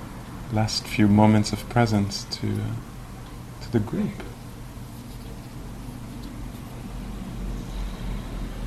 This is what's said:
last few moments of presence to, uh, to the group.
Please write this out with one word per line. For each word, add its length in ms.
last 360
few 180
moments 460
of 160
presence 640
to, 160
uh, 1120
to 80
the 80
group. 460